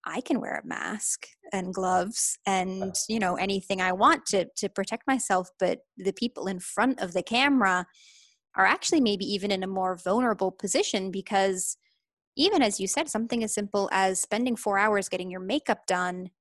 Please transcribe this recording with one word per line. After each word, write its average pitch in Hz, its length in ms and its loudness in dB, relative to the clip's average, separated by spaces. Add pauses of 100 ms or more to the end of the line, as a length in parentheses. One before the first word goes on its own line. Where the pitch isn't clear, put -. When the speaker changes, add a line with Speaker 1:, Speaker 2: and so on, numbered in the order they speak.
Speaker 1:
I 165 160 -6
can - 200 0
wear - 200 -6
a - 60 -14
mask - 600 -6 (260)
and 185 200 -4
gloves 185 720 0
and, 190 360 0
Speaker 2:
Yeah. 196 100 -4 (220)
Speaker 1:
you 226 60 0
know, 185 160 2
anything 196 460 -2
I 185 120 2
want 254 340 4
to, 185 180 2 (120)
to 202 120 -4
protect - 380 -6
myself. 202 420 0 (100)
But 180 200 0 (180)
the 190 140 0
people - 360 -4
in 190 120 -4
front 247 400 0
of 175 140 -6
the 180 100 0
camera 226 640 2 (680)
are 190 100 6
actually 302 360 4
maybe 202 240 2
even 202 260 -2
in 190 120 0
a 190 40 -4
more 190 280 -2
vulnerable 202 560 0
position, 190 600 -2
because 190 680 0 (580)
even 359 260 4
as 214 180 2
you 190 80 -2
said, 302 220 -2
something 226 340 -2
as 214 100 -4
simple 202 380 -2
as 190 300 2
spending 240 340 0
four 202 220 0
hours 202 320 2
getting 180 200 -4
your 185 100 -8
makeup 208 480 -2
done 180 420 -2 (120)